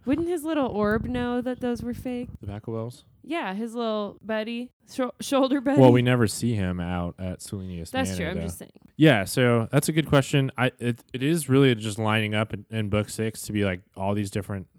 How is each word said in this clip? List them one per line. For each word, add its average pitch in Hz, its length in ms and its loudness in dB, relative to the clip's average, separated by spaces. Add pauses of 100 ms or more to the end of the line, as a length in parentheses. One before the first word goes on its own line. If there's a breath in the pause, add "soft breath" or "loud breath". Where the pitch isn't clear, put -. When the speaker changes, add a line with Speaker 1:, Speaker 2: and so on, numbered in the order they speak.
Speaker 1:
Wouldn't 302 220 0
his 339 160 -4
little 311 240 -2
orb 214 380 0
know 247 360 -2
that 247 180 -6
those 240 220 -4
were 240 140 -6
fake? 247 340 -8 (120)
Speaker 2:
The 104 60 -12
Pachelbels? 113 580 -8 (180)
Speaker 1:
Yeah, 269 320 -6
his 220 180 -8
little 220 480 -4
buddy, 226 500 -6 (220)
sho-, 247 260 -4
shoulder 269 420 2
buddy. 269 200 4
Speaker 2:
Well, 127 100 12
we 123 120 6
never 123 240 4
see 117 260 -2
him 92 260 -2
out 87 380 -4
at 92 240 -8
Selenius 92 480 -10
Speaker 1:
That's 262 220 -4
Speaker 2:
Manor, 90 100 -4
Speaker 1:
true. - 100 -4
I'm - 60 -6
Speaker 2:
though. - 60 -6
Speaker 1:
just 85 160 -8
saying. - 120 -18 (260)
Speaker 2:
Yeah, 139 260 6
so 120 480 2
that's 143 180 2
a - 40 0
good 151 140 0
question. 135 500 2
I 127 200 2
it, 120 260 -4 (100)
it 127 100 -6
is 147 260 0
really 131 240 8
just 107 240 -6
lining 107 380 0
up 107 180 -2
in, 107 160 -8
in 110 200 -4
book 104 200 0
six 110 340 -6
to - 100 -10
be, 104 120 2
like, 90 160 0 (160)
all 95 160 -2
these 101 160 -2
different 98 380 -6 (120)